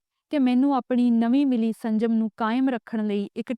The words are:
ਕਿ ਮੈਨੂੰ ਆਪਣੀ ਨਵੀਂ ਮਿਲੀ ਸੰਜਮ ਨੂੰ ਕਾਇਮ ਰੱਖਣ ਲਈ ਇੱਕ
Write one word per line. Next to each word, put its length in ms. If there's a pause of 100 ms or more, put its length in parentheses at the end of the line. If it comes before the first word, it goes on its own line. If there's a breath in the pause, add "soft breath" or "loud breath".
(300)
ਕਿ 100
ਮੈਨੂੰ 360
ਆਪਣੀ 360
ਨਵੀਂ 340
ਮਿਲੀ 260
ਸੰਜਮ 420
ਨੂੰ 240
ਕਾਇਮ 320
ਰੱਖਣ 380
ਲਈ 280
ਇੱਕ 220